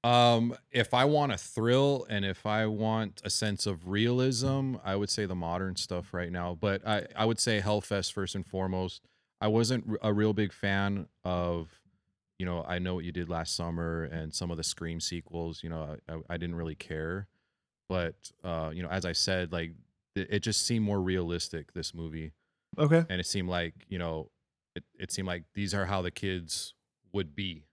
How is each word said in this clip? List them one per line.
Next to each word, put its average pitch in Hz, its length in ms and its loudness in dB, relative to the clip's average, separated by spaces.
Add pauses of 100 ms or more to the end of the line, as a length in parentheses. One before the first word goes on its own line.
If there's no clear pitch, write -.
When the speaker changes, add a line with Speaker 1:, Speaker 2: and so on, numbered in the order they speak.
Speaker 1:
Um, 120 520 8 (160)
if 120 220 2
I 127 120 8
want 147 260 4
a 98 60 0
thrill 127 720 2
and 101 160 0
if 95 200 -4
I 107 220 2
want 107 560 0
a 104 80 -4
sense 104 340 0
of 90 220 -4
realism, 127 960 2
I 98 120 -2
would 101 140 0
say 107 160 0
the 92 80 -4
modern 90 440 -2
stuff - 360 -6
right 87 180 -4
now. 87 280 -4
But 98 280 0
I, 104 280 0
I 110 100 2
would 113 140 2
say 110 200 4
Hellfest 101 540 0
first 98 220 -4
and 95 100 -4
foremost. 92 560 -2 (400)
I 107 60 2
wasn't 113 420 2
r-, 107 100 -2 (120)
a - 20 4
real 107 200 4
big 101 200 0
fan 98 540 0 (160)
of, 87 460 0 (680)
you 92 80 -4
know, 87 220 -2
I 90 100 -2
Know 90 180 -2
What 85 100 -4
You 87 60 -6
Did 85 180 -4
Last 82 260 -2
Summer 82 480 -2
and 80 280 -6
some 87 200 -4
of 85 60 -4
the 82 60 -6
Scream 82 360 -4
sequels. 82 640 -6
You 82 80 -6
know, 78 260 -6 (100)
I, 80 60 -10
I, 82 40 -8 (140)
I 85 60 -4
didn't 85 180 -4
really 80 200 -4
care. 80 520 -6 (640)
But, 87 240 0 (300)
uh, 82 320 -4
you 90 80 -6
know, 78 60 -6
as 90 160 -2
I 87 80 0
said, 90 380 0
like, 85 200 -2 (440)
it, 95 140 -2
it 104 120 2
just - 260 0
seemed 113 180 2
more 101 160 2
realistic, 87 720 -2
this 85 220 -6
movie. 80 360 -8 (460)
Speaker 2:
Okay. 160 320 6
Speaker 1:
And 90 100 0
it 90 60 -2
seemed 90 240 -2
like, 87 240 0 (160)
you 95 80 -4
know, 82 320 -4 (460)
it, - 80 -10 (160)
it 92 120 -8
seemed 95 160 -4
like 87 180 -4 (100)
these 101 180 -2
are 98 140 0
how 95 160 0
the 90 80 -2
kids 90 640 -6 (360)
would 85 240 -4
be. 87 380 -8